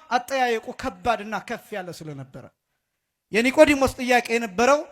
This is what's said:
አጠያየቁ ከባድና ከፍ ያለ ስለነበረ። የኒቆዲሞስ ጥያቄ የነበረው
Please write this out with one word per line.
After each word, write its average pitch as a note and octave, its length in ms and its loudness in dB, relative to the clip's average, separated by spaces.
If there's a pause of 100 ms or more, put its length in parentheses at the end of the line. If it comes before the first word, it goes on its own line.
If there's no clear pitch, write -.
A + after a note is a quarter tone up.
(120)
አጠያየቁ B3 560 -2 (100)
ከባድና G#3 640 -4
ከፍ - 300 -12
ያለ F#3 220 -8
ስለነበረ። C#3 520 -14 (840)
የኒቆዲሞስ C4+ 640 4
ጥያቄ B3 340 2
የነበረው A3+ 500 2 (120)